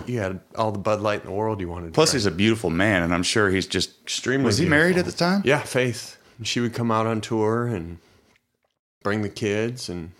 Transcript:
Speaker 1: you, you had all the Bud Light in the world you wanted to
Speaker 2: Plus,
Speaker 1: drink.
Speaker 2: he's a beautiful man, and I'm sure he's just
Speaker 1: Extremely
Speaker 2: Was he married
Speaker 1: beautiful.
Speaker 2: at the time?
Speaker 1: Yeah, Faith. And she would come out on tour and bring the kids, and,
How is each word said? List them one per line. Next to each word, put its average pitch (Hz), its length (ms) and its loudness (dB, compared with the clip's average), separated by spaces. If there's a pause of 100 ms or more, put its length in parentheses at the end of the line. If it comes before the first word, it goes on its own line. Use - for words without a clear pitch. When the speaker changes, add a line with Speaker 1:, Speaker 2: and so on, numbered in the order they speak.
Speaker 1:
you, 123 100 -4
you 117 40 -2
had 95 200 -4 (160)
all 110 160 0
the 104 80 -4
Bud 104 220 0
Light 104 200 0
in - 40 -14
the 90 80 -10
world 107 260 -2
you 90 80 -6
wanted 87 200 -8
to 82 60 -12
Speaker 2:
Plus, 160 180 4
Speaker 1:
drink. 131 100 0
Speaker 2:
he's 101 60 2
a 90 40 2
beautiful 101 380 2
man, 92 320 2
and 85 120 2
I'm 87 100 2
sure 104 260 2
he's 92 160 0
just - 380 -4
Speaker 1:
Extremely 131 420 -2
Speaker 2:
Was 107 140 2
he 170 80 2
married 160 280 4
Speaker 1:
beautiful. 175 140 0
Speaker 2:
at - 80 -8
the - 0 -
time? 185 260 2
Speaker 1:
Yeah, 139 180 4
Faith. - 560 -2 (200)
And 110 100 -10
she - 120 -2
would 117 160 -2
come 120 160 0
out 110 160 2
on 113 140 -2
tour 113 440 0
and 87 320 -6 (1040)
bring 104 220 -2
the 101 60 -4
kids, 113 600 -4
and, 87 300 -10